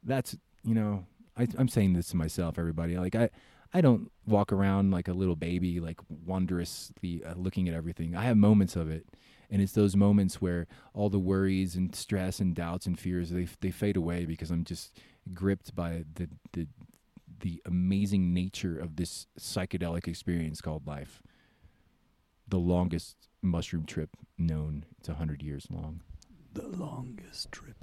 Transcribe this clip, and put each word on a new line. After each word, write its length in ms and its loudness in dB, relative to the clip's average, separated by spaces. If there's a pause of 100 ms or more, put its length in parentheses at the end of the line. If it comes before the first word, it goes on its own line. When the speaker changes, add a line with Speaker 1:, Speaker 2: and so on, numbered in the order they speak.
Speaker 1:
That's, 340 -4 (260)
you 120 2
know, 320 0 (320)
I, 80 2 (100)
I'm 120 4
saying 240 6
this 160 2
to 80 -2
myself, 420 -2
everybody. 380 -2
Like, 180 -2
I, 140 4 (440)
I 60 2
don't 320 6 (140)
walk 260 4
around 400 4
like 160 0
a 60 -2
little 240 2
baby, 420 0
like, 200 -6 (100)
wondrously, 1120 -4
uh, 120 -10
looking 340 0
at 40 -2
everything. 420 -4
I 80 -4
have 120 4
moments 400 8
of 160 -2
it. 160 -6 (420)
And 120 2
it's 100 2
those 240 4
moments 460 6
where 260 -2 (260)
all 160 0
the 80 2
worries 580 2
and 200 0
stress 440 -2
and 140 2
doubts 320 -4
and 140 -2
fears, 320 -4
they 120 -2
f-, 180 -8
they 100 -2
fade 260 0
away 280 -2
because 260 -4
I'm 120 0
just 360 -10 (340)
gripped 400 -2
by 300 -4 (100)
the, 160 -6 (220)
the, 160 -6 (720)
the 260 -6
amazing 680 2
nature 440 -2
of 200 -8
this 280 -6 (140)
psychedelic 680 -4
experience 540 -4
called 240 -6
life. 380 -12 (1200)
The 120 2
longest 560 2 (260)
mushroom 440 0
trip 240 -6 (280)
known. 480 -2 (140)
It's 100 -12
a 60 -4
hundred 260 -4
years 300 -8
long. 300 -8 (520)
Speaker 2:
The 140 -10
longest 840 -10
trip 320 -18